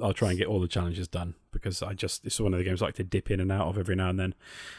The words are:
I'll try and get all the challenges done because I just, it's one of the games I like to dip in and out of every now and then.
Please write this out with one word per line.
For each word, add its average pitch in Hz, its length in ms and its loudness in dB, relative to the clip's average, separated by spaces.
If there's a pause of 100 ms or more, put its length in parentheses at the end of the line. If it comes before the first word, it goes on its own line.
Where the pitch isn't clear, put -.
I'll 101 120 2
try 107 160 4
and 90 100 4
get 110 80 2
all 101 120 2
the 90 80 2
challenges 87 400 -2
done 87 280 -4 (160)
because - 320 -4
I - 100 -6
just, - 320 -4
it's - 140 -2
one 101 140 2
of 90 40 2
the 90 60 2
games 92 180 0
I 104 40 2
like - 100 -2
to 95 80 -2
dip 127 260 -2
in 98 100 2
and 95 120 2
out 95 160 2
of 95 100 0
every 92 180 0
now 92 140 2
and 92 100 2
then. 92 140 0 (460)